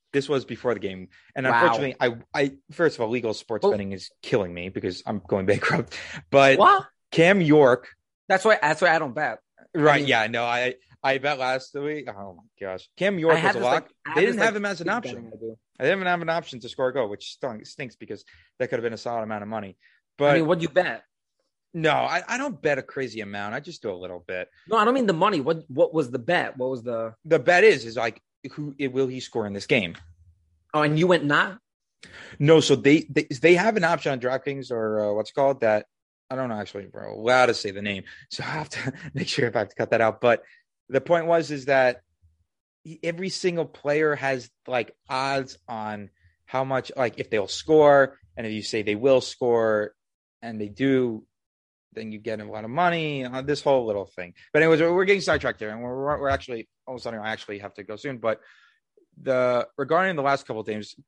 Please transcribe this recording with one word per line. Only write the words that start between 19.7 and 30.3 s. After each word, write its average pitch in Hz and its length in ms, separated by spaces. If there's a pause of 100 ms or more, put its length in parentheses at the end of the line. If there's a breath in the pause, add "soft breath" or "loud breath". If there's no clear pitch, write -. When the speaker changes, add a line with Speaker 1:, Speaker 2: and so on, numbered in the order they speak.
Speaker 1:
But 143 140
Speaker 2:
I 143 40
mean, 165 120
what'd 165 160
you 165 60
bet? 151 340 (720)
Speaker 1:
No, 156 160
I, 139 380
I 240 100
don't 269 220
bet 143 180
a 131 40
crazy 113 380
amount. 101 340
I 139 60
just 151 220
do 110 80
a 92 60
little 90 280
bit. 92 240 (200 soft breath)
Speaker 2:
No, 214 80
I 214 80
don't 240 100
mean 254 120
the 185 80
money. 180 260
What, 156 280
what 156 240
was 151 180
the 127 80
bet? 131 380
What 131 140
was 123 120
the 113 320 (100)
Speaker 1:
The 160 140
bet 175 260
is, 151 220
is, 113 100
like, 113 240 (320)
who 147 260
it, 139 140
will 135 140
he 127 140
score 110 260
in 98 60
this 101 140
game? 95 280 (800)